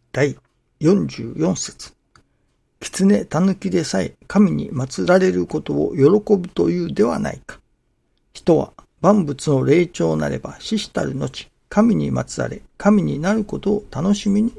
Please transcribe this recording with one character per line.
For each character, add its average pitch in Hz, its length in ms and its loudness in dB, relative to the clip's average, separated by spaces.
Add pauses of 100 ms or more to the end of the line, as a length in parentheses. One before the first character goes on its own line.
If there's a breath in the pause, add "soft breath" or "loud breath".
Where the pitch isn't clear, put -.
(100)
第 139 280 -2 (420)
四 165 260 2
十 117 300 -10
四 170 180 0
節。 - 380 -12 (880)
狐、 196 460 2
狸 185 440 -2
で 175 140 0
さ 190 160 -4
え - 140 -6 (120)
神 196 260 4
に 147 180 -4
祀 135 360 -6
ら 180 120 6
れ 185 120 4
る 180 160 0
こ 151 140 -4
と - 140 -6
を 151 200 -2
喜 196 420 4
ぶ 180 120 -6
と 175 220 0
い 175 160 -2
う 165 80 -8
で 202 100 2
は 240 140 0
な - 120 -4
い - 140 -14
か。 - 160 -20 (720)
人 - 240 2
は - 160 -2 (300)
万 190 240 4
物 143 220 -6
の 139 140 2
霊 151 240 4
長 165 300 -2
な 151 140 -2
れ 131 80 -4
ば - 220 -12
死 - 180 -4
し - 100 -8
た - 140 -6
る 139 120 -4
後、 135 360 -8 (180)
神 220 260 2
に 147 160 -2
祀 - 300 -6
ら - 80 -4
れ、 - 140 -12 (160)
神 208 240 4
に 143 160 -2
な 180 160 -2
る 220 100 -2
こ 151 140 -8
と 196 140 -2
を 208 180 -2
楽 185 240 -2
し 202 160 -2
み 202 100 2
に 233 180 -2